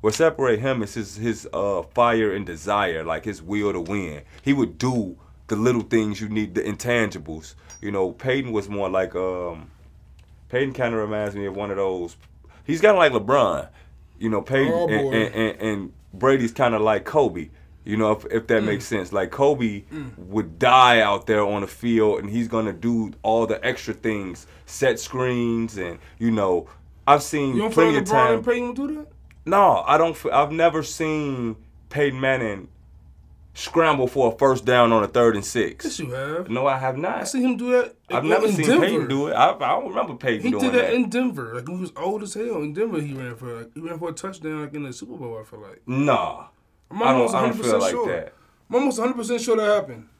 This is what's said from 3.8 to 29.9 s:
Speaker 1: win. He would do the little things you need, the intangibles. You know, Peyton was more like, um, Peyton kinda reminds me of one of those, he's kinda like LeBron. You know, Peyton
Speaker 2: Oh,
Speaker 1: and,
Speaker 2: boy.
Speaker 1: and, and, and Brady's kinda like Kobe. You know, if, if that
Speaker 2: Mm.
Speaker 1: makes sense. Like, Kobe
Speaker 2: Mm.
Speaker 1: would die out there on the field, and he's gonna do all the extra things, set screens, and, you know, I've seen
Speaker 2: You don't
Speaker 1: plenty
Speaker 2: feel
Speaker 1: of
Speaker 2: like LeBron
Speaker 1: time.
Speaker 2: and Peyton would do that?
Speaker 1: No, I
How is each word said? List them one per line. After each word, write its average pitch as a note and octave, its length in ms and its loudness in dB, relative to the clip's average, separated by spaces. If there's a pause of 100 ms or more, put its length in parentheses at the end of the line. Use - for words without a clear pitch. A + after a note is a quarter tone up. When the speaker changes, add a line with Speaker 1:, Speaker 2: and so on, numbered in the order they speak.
Speaker 1:
win. E2 420 -6 (200)
He C#3 100 0
would B2+ 260 0
do A2+ 380 -2 (320)
the A2 80 -2
little A#2 260 2
things G#2+ 380 0
you G#2+ 80 -8
need, G#2+ 260 -4
the G#2+ 80 -2
intangibles. F#2+ 920 -4 (260)
You G2+ 100 -8
know, F#2+ 220 -2
Peyton B2+ 400 -4
was G2+ 160 -4
more G2+ 200 -4
like, F#2+ 280 -2
um, F2+ 540 -6 (800)
Peyton C3 240 0
kinda A#2 220 -2
reminds G#2+ 380 -4
me G2+ 120 -6
of F#2+ 100 -6
one G2+ 140 -6
of F#2+ 60 -4
those, F#2 400 -4 (480)
he's C#3+ 160 -4
kinda G3+ 160 6
like D#3 160 6
LeBron. G#2+ 560 2 (500)
You A2 120 -4
know, G#2 120 0
Peyton C3+ 300 0
Speaker 2:
Oh, E3+ 160 0
Speaker 1:
and, A2 220 0
Speaker 2:
boy. - 60 -2
Speaker 1:
and, A2 180 0
and, A2 260 -2
and G2+ 320 -4 (220)
Brady's A#2 380 2
kinda A#2 260 2
like G#2+ 260 2
Kobe. F2 460 0 (340)
You G#2 120 -4
know, G#2+ 160 2
if, G#2+ 140 -4
if A2+ 220 -2
that A2+ 140 4
Speaker 2:
Mm. G#2 40 -2
Speaker 1:
makes G#2+ 180 -2
sense. G2 280 -4
Like, F#2+ 180 -2
Kobe B2 520 0 (100)
Speaker 2:
Mm. C#3+ 260 -12
Speaker 1:
would F2+ 400 -6
die B2+ 420 8
out G2+ 260 2
there G#2+ 160 2
on G2+ 200 -2
the G2 40 -6
field, A2 540 2
and G2+ 80 -8
he's A2+ 200 -2
gonna A2+ 240 -2
do A2 400 -2 (100)
all A2+ 240 2
the - 200 -4
extra B2 280 -4
things, G2+ 520 -6 (200)
set B2 340 0
screens, A#2 800 -2
and, F2 200 -8 (200)
you A2+ 120 2
know, F#2+ 360 2 (400)
I've C#3+ 160 6
seen C#3+ 320 -4
Speaker 2:
You G3+ 80 0
don't A3 100 -2
Speaker 1:
plenty E3 200 4
Speaker 2:
feel C#3 100 2
Speaker 1:
of F#3 60 -4
Speaker 2:
like - 100 2
LeBron B2 80 6
Speaker 1:
time. A#2+ 80 4
Speaker 2:
and A2+ 100 -4
Peyton B3 240 0
would B3 80 -8
do C#4+ 200 -6
that? D4+ 100 -14 (400)
Speaker 1:
No, F3+ 400 4
I C#3+ 100 4